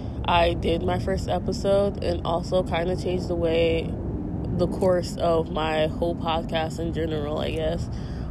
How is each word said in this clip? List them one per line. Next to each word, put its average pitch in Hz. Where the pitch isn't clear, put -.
I 170
did 170
my 185
first 190
episode 196
and 170
also 180
kinda 175
change 180
the 175
way, 165
the 175
course 180
of 165
my 156
whole 170
podcast 160
in 165
general, 156
I 143
guess. 160